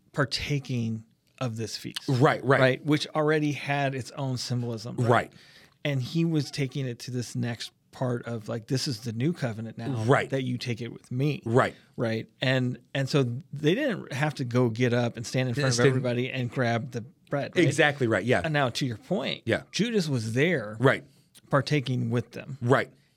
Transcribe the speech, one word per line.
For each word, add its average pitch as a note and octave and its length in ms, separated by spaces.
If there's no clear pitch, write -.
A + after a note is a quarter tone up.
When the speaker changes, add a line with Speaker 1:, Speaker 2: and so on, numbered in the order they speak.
Speaker 1:
partaking B2 920
of A#2+ 160
this A2 200
feast. - 220
Speaker 2:
Right, B2 360
right. B2+ 160
Speaker 1:
Right? B2+ 260
Which D3+ 280
already D3+ 380
had C#3 420
its B2+ 180
own C3+ 260
symbolism. A#2+ 580
Right? B2 120
Speaker 2:
Right. A2+ 240
Speaker 1:
And C#3 180
he D#3+ 220
was D#3 260
taking C3+ 360
it A#2+ 140
to - 100
this B2 260
next A#2+ 340
part B2 340
of, A2+ 220
like, A#2 180
"This C3+ 220
is A#2+ 120
the A#2 120
new B2+ 200
covenant A2+ 460
now B2+ 280
Speaker 2:
Right. A#2 240
Speaker 1:
that C3+ 140
you B2+ 140
take A#2+ 220
it A#2 120
with - 180
me." C#3 340
Speaker 2:
Right. A#2 300
Speaker 1:
Right? A2+ 300
And, C3 380
and C3+ 140
so C#3 160
they D3+ 220
didn't B3 380
have C#3+ 240
to C#3 80
go B2 240
get A#2 240
up A#2+ 240
and A#2 100
stand B2+ 220
in A#2 60
Speaker 2:
Didn't C#3+ 100
Speaker 1:
front C3 60
of A#2+ 40
Speaker 2:
stand A#2+ 140
Speaker 1:
everybody B2 420
and B2 200
grab A#2 420
the A#2 120
bread, C#3+ 260
right? F3 80
Speaker 2:
Exactly C#3+ 420
right, G#2 180
yeah. A#2 200
Speaker 1:
And D#3+ 80
now, C#3+ 180
to - 160
your A#2 120
point, F3+ 480
Speaker 2:
Yeah. A2 160
Speaker 1:
Judas G#3 360
was A2+ 260
there B2+ 440
Speaker 2:
Right. A#2 260
Speaker 1:
partaking B2+ 600
with A#2 220
them. C3 280
Speaker 2:
Right. A#2+ 300